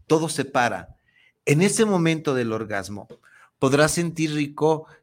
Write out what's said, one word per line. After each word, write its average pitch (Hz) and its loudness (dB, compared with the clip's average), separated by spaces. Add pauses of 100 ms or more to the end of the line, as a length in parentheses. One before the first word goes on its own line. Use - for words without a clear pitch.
todo 156 2
se 147 -4
para. 113 -4 (480)
En 147 4
ese 202 2
momento 165 0
del 117 -2
orgasmo 101 -6 (500)
podrás 143 4
sentir 165 -2
rico, 147 -2 (180)